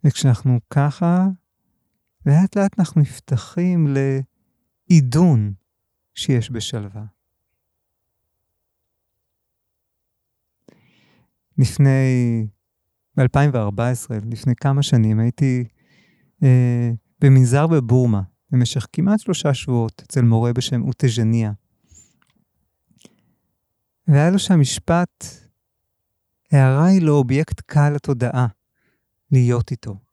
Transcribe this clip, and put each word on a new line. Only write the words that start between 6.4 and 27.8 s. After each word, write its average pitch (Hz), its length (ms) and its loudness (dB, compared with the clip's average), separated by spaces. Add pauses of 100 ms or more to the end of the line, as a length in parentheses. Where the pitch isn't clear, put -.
בשלווה. 107 540 -10 (4000)
לפני, 127 920 0 (720)
באלפיים 139 360 2
וארבע 113 360 -2
עשרה, 123 280 -6 (140)
לפני 117 240 -4
כמה 139 280 -2
שנים, 110 360 0
הייתי, 123 440 -2 (800)
אה, 123 480 2 (300)
במנזר 135 460 4
בבורמה, 123 540 0 (300)
במשך 123 420 -2
כמעט 196 260 0
שלושה 160 340 -2
שבועות, 120 520 -6
אצל - 160 -2
מורה 117 320 2
בשם 120 280 -4
אוטה 139 260 -4
ז'ניה. 113 440 -2 (2500)
והיה 151 220 4
לו 190 100 0
שם 185 200 2
משפט, - 680 -2 (1300)
"הערה 135 340 4
היא 190 160 4
לא 156 100 2
אובייקט 139 540 0
קל 147 240 0